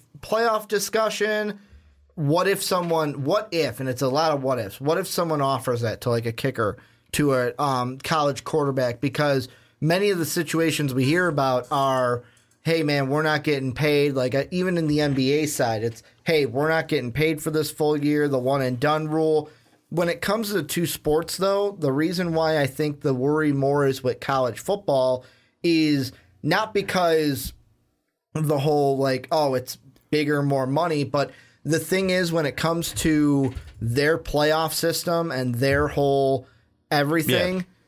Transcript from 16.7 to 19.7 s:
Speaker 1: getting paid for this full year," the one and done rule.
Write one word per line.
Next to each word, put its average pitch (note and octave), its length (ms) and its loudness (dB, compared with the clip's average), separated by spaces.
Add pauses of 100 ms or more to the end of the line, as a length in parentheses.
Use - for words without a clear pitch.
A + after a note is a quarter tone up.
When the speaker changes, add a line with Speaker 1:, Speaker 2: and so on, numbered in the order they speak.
Speaker 1:
getting B2 260 -2
paid D#3 300 0
for E3 80 -4
this D3+ 200 -2
full D3+ 260 0
year," D3 320 2
the C3+ 100 0
one C3+ 220 0
and B2+ 180 -2
done D3+ 300 0
rule. D#3 400 2 (400)